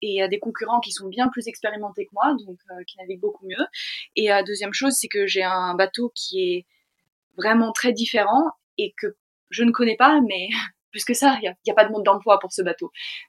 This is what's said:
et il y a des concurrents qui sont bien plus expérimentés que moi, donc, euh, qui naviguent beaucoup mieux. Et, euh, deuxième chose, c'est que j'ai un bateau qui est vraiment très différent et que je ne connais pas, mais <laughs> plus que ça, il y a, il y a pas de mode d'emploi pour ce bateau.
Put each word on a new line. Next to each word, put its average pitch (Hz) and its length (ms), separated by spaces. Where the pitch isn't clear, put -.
et 214 60
il 202 80
y 190 60
a 190 60
des 190 100
concurrents 226 420
qui - 120
sont 196 160
bien 240 220
plus 233 180
expérimentés 208 580
que - 80
moi, 254 220
donc, 185 120
euh, 180 160
qui - 120
naviguent 185 240
beaucoup 208 260
mieux. 202 180
Et, 214 160
euh, 196 120
deuxième 202 300
chose, 269 200
c'est - 140
que 202 180
j'ai 190 180
un 185 320
bateau 196 380
qui 185 300
est 180 220
vraiment 226 340
très 247 200
différent 226 520
et 196 240
que 214 140
je 233 140
ne 233 80
connais 233 240
pas, 294 260
mais 190 280
<laughs> - 420
plus 208 120
que 240 120
ça, 262 260
il 208 40
y - 20
a, 180 80
il 220 40
y - 20
a - 40
pas 214 100
de 214 60
mode 208 120
d'emploi 196 360
pour 185 120
ce - 100
bateau. 175 300